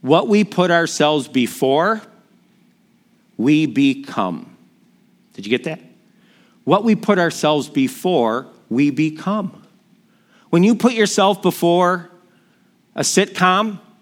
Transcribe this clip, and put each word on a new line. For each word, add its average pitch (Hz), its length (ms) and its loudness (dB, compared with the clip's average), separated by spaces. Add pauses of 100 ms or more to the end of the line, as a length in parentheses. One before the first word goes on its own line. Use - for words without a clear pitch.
What 147 260 2
we 208 160 4
put 180 260 0
ourselves 151 580 0
before, 143 720 0 (1300)
we 151 300 2
become. 123 920 -2 (760)
Did 98 120 -16
you 104 40 -6
get 123 140 -2
that? 156 160 -8 (840)
What 190 200 0
we 220 100 4
put 202 240 0
ourselves 151 500 0
before, 127 800 -2 (220)
we 139 220 0
become. 156 720 -6 (880)
When 175 140 4
you 226 100 6
put 247 180 2
yourself 202 480 0
before 175 680 0 (840)
a - 80 -6
sitcom 196 760 0 (240)